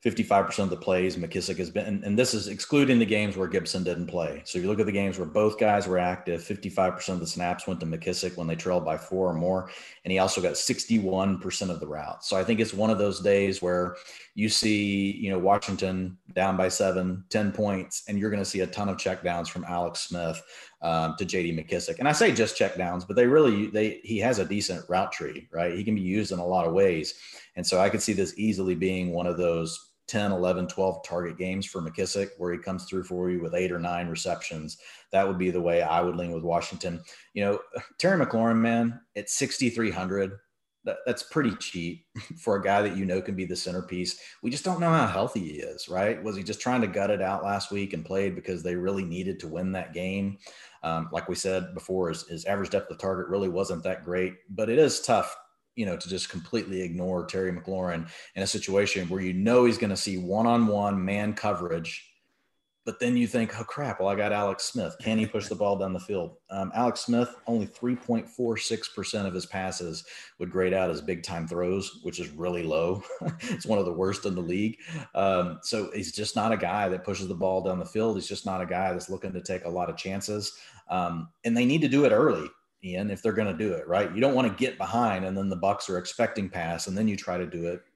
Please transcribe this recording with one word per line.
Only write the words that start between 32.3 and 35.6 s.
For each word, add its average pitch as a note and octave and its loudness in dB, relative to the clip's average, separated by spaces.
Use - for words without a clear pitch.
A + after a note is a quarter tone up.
where F2 -2
he F2 -2
comes F2+ -6
through F#2+ -4
for F2+ -2
you F2+ 0
with E2+ -4
eight F2+ 2
or F2 -4
nine F2 -2
receptions. D#2+ -6
That G2 6
would G2 0
be F2+ 2
the F2 2